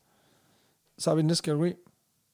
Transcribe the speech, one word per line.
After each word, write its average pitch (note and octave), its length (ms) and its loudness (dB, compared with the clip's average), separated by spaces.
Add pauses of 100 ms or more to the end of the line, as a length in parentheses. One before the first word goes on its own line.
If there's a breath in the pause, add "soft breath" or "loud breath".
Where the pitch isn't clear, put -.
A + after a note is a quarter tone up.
(960)
Så - 120 -2
har D#3 60 2
vi D#3+ 60 2
den D#3 60 2
næste E3 160 0
kategori. E3 300 -2 (600)